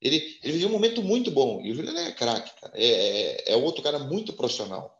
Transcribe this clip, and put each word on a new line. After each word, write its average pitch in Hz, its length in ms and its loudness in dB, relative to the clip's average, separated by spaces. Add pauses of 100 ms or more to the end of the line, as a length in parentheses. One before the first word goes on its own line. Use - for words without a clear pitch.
Ele, 156 400 0
ele 147 120 -4
vivia 175 140 2
um 220 40 -2
momento 226 320 2
muito 233 260 2
bom. 120 340 2
E 101 80 -4
o 113 40 -4
Juliano 160 240 -6
é 170 120 -6
craque, - 480 -2
cara. - 160 -20
É, 113 120 4
é, 101 640 2
é 110 40 6
outro 139 280 2
cara 147 160 -2
muito 165 340 -6
profissional. 107 680 -6